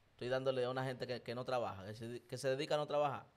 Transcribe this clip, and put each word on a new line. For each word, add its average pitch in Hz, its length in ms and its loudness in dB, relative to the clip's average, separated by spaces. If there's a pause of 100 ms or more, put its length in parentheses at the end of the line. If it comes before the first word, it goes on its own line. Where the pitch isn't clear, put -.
(100)
estoy 120 180 -6
dándole 131 360 2
a 123 60 2
una 131 140 0
gente 123 220 -2
que, 123 160 -4
que 117 120 -4
no 127 120 -4
trabaja, 98 400 0
que 107 80 -8
se, 117 320 -8
que 131 100 -8
se 135 140 0
dedica 151 240 2
a 151 40 6
no 147 80 0
trabajar. 143 380 2 (120)